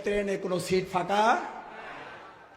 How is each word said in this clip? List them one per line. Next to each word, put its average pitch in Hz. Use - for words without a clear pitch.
ট্রেনে 202
কোনো 185
সিট 185
ফাঁকা, 202